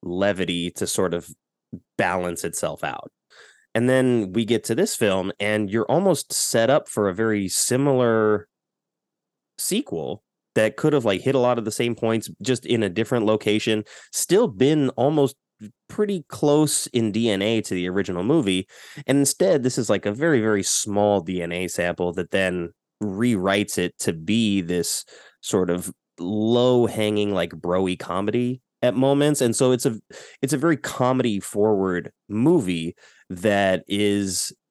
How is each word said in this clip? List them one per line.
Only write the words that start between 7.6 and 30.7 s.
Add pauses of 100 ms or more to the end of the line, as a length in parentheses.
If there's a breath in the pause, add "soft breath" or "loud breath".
sequel (320)
that
could
have,
like,
hit
a
lot
of
the
same
points, (140)
just
in
a
different
location, (300 loud breath)
still
been
almost (540)
pretty
close
in
D
N
A
to
the
original
movie. (380 loud breath)
And
instead,
this
is,
like,
a
very,
very
small
D
N
A
sample
that
then (340)
rewrites
it
to
be
this (340 loud breath)
sort
of (280)
low-hanging,
like,
broy
comedy (220)
at
moments.
And
so
it's
a, (440 loud breath)
it's
a
very